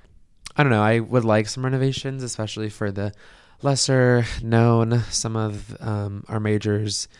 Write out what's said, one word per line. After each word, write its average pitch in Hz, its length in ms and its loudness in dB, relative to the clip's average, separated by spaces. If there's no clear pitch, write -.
I 151 60 4
don't 135 100 4
know. 107 100 4
I 113 180 4
would 113 260 0
like 107 240 4
some 127 140 -6
renovations, 135 580 -2
especially 107 480 -6
for 104 200 -4
the 101 220 -4
lesser 127 640 2
known, 117 680 4
some 113 260 -4
of, 107 460 -6
um, 101 460 -6
our 110 120 -4
majors 104 680 -2